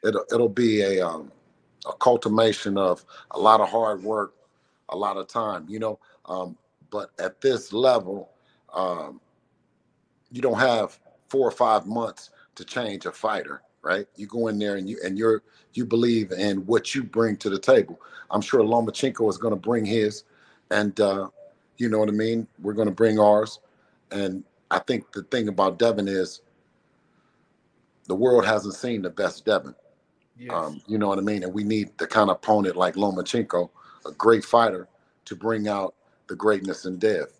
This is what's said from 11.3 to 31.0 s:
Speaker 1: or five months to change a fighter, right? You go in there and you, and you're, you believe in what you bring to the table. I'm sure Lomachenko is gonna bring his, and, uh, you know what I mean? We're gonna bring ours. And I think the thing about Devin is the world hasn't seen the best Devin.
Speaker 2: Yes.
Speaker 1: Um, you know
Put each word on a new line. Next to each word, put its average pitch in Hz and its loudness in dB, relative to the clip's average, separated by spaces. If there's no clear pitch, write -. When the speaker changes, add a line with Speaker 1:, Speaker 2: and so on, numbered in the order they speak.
Speaker 1:
or 110 2
five 110 2
months 110 -6
to 90 -18
change 107 -6
a 87 -6
fighter, 78 -6
right? 95 -2
You 104 -14
go 113 -2
in 107 -2
there 104 -2
and 95 -8
you, 110 -10
and 95 -4
you're, 110 2
you 123 -2
believe 117 2
in 95 -2
what 110 0
you 135 -2
bring 110 0
to 107 -4
the 95 -4
table. - 4
I'm 104 0
sure 120 2
Lomachenko 113 0
is 92 -2
gonna 110 -2
bring 107 -2
his, 107 0
and, 104 0
uh, 98 2
you 120 -2
know 110 0
what 107 2
I 104 -2
mean? 113 -2
We're 101 -6
gonna 104 0
bring 107 2
ours. 104 4
And 95 -6
I 87 2
think 113 -4
the 98 -10
thing 117 -2
about 95 0
Devin 104 2
is 92 -4
the 92 -4
world 113 4
hasn't 104 -2
seen 117 -6
the 90 -4
best 92 -4
Devin. 80 0
Speaker 2:
Yes. 123 -12
Speaker 1:
Um, 78 -6
you 107 -4
know 104 0